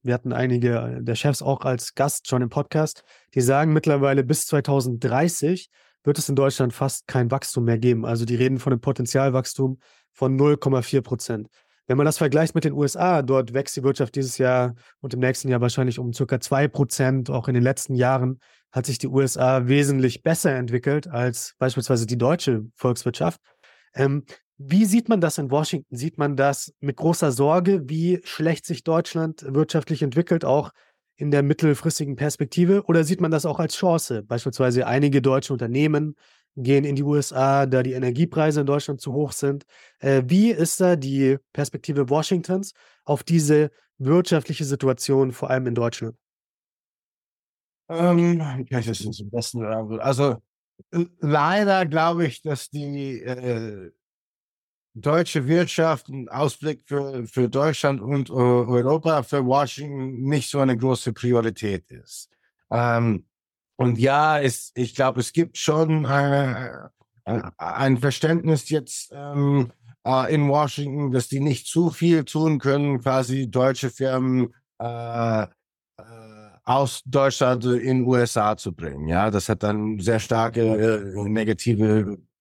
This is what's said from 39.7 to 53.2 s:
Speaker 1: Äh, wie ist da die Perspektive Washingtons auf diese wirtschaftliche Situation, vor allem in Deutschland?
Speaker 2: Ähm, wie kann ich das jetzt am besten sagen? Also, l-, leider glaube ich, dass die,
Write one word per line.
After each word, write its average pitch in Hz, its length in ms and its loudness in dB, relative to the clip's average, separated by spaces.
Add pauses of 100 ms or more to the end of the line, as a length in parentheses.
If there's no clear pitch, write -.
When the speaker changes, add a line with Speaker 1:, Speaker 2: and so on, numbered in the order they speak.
Speaker 1:
Äh, 135 260 4
wie 196 280 4
ist 165 280 -2
da 180 160 4
die 135 400 0 (160)
Perspektive 143 560 -4
Washingtons 175 640 -2 (320)
auf 147 200 -2
diese 151 460 4 (280)
wirtschaftliche 160 680 0
Situation, 135 680 0
vor - 180 -8
allem 131 160 0
in 120 80 -2
Deutschland? 117 420 -4 (1700)
Speaker 2:
Ähm, 170 500 2 (160)
wie 131 80 -8
kann 127 160 -2
ich 107 60 -4
das 113 140 -4
jetzt 107 200 -10
am 101 80 -12
besten 117 320 -6
sagen? 110 400 -6
Also, 135 360 0 (560)
l-, 175 180 -2 (100)
leider 185 640 2
glaube 165 420 0
ich, 131 140 -8
dass 147 300 -6
die, 143 500 -8